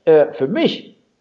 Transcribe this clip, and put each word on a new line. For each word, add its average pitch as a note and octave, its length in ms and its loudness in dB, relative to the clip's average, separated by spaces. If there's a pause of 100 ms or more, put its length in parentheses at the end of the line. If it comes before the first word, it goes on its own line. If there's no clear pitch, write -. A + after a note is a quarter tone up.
äh, D#3 300 4
für - 120 -4
mich - 500 -4 (240)